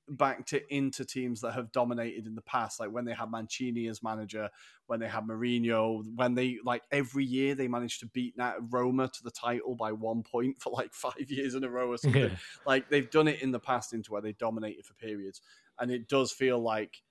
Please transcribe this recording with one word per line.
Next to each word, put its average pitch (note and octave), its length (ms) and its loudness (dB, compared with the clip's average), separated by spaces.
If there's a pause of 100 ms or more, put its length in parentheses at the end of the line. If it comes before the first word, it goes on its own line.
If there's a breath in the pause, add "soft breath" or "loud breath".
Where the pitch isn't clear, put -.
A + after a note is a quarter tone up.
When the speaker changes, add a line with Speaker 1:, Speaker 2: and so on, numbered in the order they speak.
Speaker 1:
back C3+ 380 0
to C#3+ 280 -2
Inter C3+ 300 0
teams B2 380 -4
that A#2 100 -2
have A#2 180 -6
dominated A#2 560 0
in A2 80 -10
the A2+ 80 -12
past, - 380 -4
like G#2+ 100 -4
when A#2+ 140 -4
they A#2 100 -4
had A2 160 -6
Mancini A2+ 560 -4
as A2 160 -6
manager, A2 480 -6 (360 loud breath)
when A#2 120 -2
they A2+ 80 -4
had A2 160 -4
Mourinho, A2+ 800 2 (140)
when B2 180 4
they, B2+ 300 0
like, B2 260 0
every C#3 340 2
year C3+ 300 2
they C3+ 140 0
managed A#2+ 320 -2
to A#2 60 -12
beat B2 300 -4
Na-, A#2+ 200 -2 (120)
Roma B2+ 400 4
to - 140 -14
the A#2 80 -10
title A#2+ 460 -2
by A2 160 -2
one A2 320 -2
point B2+ 360 0
for, C3 120 0
like, A#2+ 260 -2
<laughs> - 60 -6
five C3 260 -4
years C3+ 240 -2
in C3+ 80 -2
a B2+ 80 -2
row B2 220 0
or B2 60 0
something. C3 320 6
Speaker 2:
Yeah. F2+ 60 -4 (300 loud breath)
Speaker 1:
Like, C3+ 220 4
they've C#3 220 4
done D#3 180 8
it C#3 140 2
in C3 100 2
the B2 80 -2
past B2 320 0
into A2 180 -6
where G#2 120 -2
they G#2+ 100 -4
dominated G#2+ 520 -4
for - 100 -20
periods. G2+ 460 -8 (380 soft breath)
And A#2+ 140 0
it A#2 160 -4
does C3+ 240 4
feel B2+ 260 2
like A2 520 -2